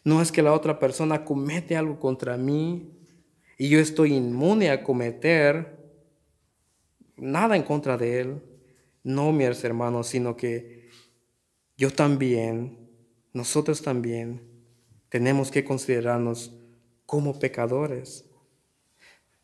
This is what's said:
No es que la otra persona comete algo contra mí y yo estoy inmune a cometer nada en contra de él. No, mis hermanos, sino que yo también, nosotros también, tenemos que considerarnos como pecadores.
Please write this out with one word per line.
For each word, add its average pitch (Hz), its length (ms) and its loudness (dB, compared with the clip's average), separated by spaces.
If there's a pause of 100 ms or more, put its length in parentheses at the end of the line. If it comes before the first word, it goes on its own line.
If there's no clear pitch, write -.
No 156 160 6
es 165 100 0
que 165 100 2
la 151 120 6
otra 156 260 0
persona 151 460 -2
comete 151 500 -4
algo 156 240 -4
contra 127 380 -4
mí 156 600 -4 (600)
y 135 100 -4
yo 151 120 6
estoy 156 340 4
inmune 143 560 2
a 135 140 0
cometer 147 920 2 (1400)
nada 175 400 2
en 151 60 2
contra 147 340 -2
de 120 240 -2
él. 135 200 -8 (640)
No, 143 300 0
mis 123 320 2
hermanos, 120 420 -2
sino 120 300 -2
que 117 520 -8 (840)
yo 135 160 0
también, 127 840 0 (560)
nosotros 147 480 -2
también, 120 600 -6 (680)
tenemos 135 420 0
que 143 120 0
considerarnos 120 920 -2 (520)
como 147 340 -2
pecadores. 131 840 -4 (1200)